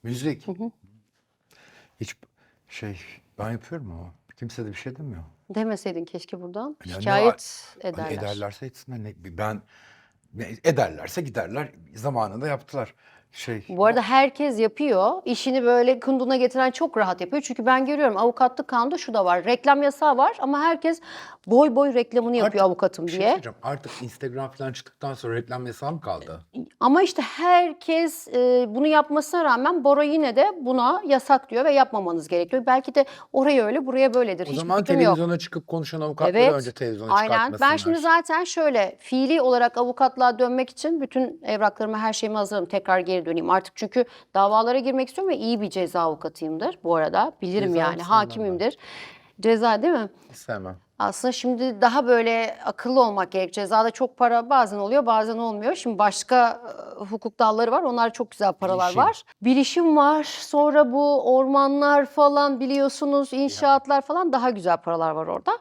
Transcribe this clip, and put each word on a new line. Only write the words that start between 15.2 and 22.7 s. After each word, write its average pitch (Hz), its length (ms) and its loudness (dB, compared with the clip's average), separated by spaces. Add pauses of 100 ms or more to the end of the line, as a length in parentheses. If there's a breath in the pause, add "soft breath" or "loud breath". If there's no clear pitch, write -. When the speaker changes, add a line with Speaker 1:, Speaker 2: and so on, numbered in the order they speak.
Speaker 2:
İşini 254 380 -2
böyle 240 360 4
kunduna 262 360 0
getiren 262 360 2
çok 320 260 -4
rahat 185 240 0
yapıyor. 269 200 -4
Çünkü 240 240 -8
ben 262 200 2
görüyorum 277 320 0
avukatlık 247 500 0
kanunda 262 300 -2
şu 240 160 -10
da 202 120 2
var. 175 200 2
Reklam 262 380 2
yasağı 277 340 2
var 339 220 2
ama 285 200 -2
herkes 330 420 -2 (460 loud breath)
boy 247 280 6
boy 277 180 2
reklamını 240 420 -2
yapıyor 214 180 2
Speaker 1:
Artık 202 80 2
Speaker 2:
avukatım 180 460 0